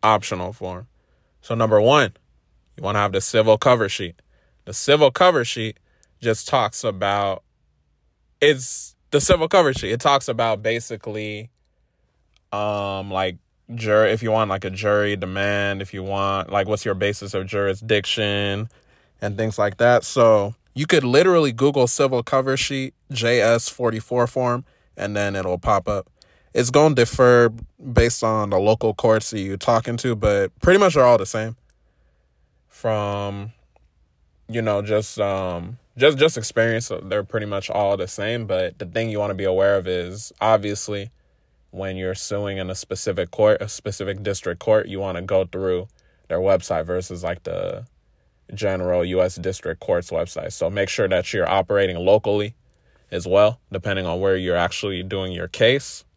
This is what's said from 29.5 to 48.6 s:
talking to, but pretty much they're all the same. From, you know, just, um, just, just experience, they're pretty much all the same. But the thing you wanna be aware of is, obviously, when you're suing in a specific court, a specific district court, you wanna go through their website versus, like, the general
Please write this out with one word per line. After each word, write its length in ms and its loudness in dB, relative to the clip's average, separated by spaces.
talking 420 0
to, 160 -2
but 460 0
pretty 180 6
much 160 4
they're 100 6
all 140 8
the 80 -2
same. 300 -6
From, 840 -4
you 120 -4
know, 220 0
just, 380 -2
um, 580 -4
just, 220 4
just 180 4
experience, 540 -2
they're 180 -4
pretty 240 -6
much 240 -6
all 260 0
the 120 -6
same. 380 -6
But 340 -4
the 60 -10
thing 240 -4
you 100 -4
wanna 140 -2
be 100 -6
aware 320 2
of 100 -2
is, 540 -6
obviously, 720 0
when 260 -8
you're 200 -4
suing 420 -6
in 100 -6
a 60 -6
specific 560 -6
court, 320 4
a 60 -8
specific 560 -8
district 340 -4
court, 300 2
you 100 -10
wanna 240 -6
go 220 0
through 420 -4
their 140 -2
website 440 0
versus, 380 -6
like, 220 -8
the 400 -8
general 520 -2